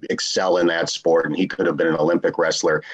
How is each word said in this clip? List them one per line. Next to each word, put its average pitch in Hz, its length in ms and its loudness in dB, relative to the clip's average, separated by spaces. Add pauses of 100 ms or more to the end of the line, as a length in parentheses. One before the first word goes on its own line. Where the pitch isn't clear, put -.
excel 92 500 -2
in 87 80 2
that 82 220 0
sport, 82 380 0
and 76 100 -4
he - 100 2
could - 200 2
have 78 100 0
been 82 120 0
an 80 80 0
Olympic 82 420 0
wrestler 78 440 2 (120)